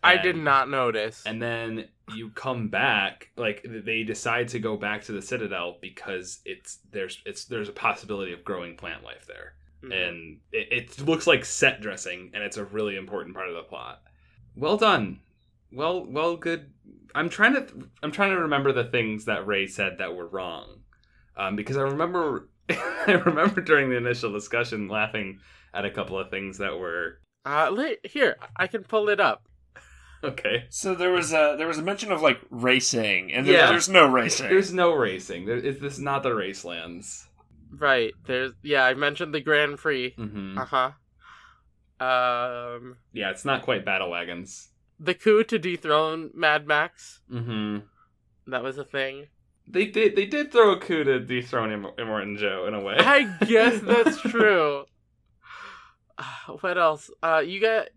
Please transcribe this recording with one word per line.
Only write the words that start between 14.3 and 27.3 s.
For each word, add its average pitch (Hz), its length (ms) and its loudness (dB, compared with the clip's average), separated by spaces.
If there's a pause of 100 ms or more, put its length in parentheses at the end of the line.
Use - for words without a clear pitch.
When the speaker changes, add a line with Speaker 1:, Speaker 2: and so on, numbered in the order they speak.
Speaker 2:
Well 160 220 0
done. 185 440 2 (520)
Well, 170 340 -4
well, 160 300 -2
good. 165 360 -6 (420)
I'm 160 160 0
trying 226 240 4
to 269 80 0
th-, - 220 -16 (180)
I'm 151 100 -6
trying 196 200 2
to 180 100 0
remember 139 300 2
the 123 120 2
things 110 400 -2
that 98 220 -2
Ray 98 200 0
said 95 320 -4
that 90 160 -6
were 87 140 -10
wrong, 85 540 -10 (540)
um, 95 200 -2
because 107 200 -4
I 139 60 0
remember, 156 680 -2 (100)
<laughs> - 120 -10
I - 560 2
remember 175 360 2
during 143 280 4
the 123 60 0
initial 117 360 -2
discussion 110 540 -4
laughing 104 540 -4 (340)
at 98 100 -4
a 98 60 -2
couple 95 300 -6
of 92 100 -8
things 95 280 -8
that 98 200 -6
were 85 400 -6 (260)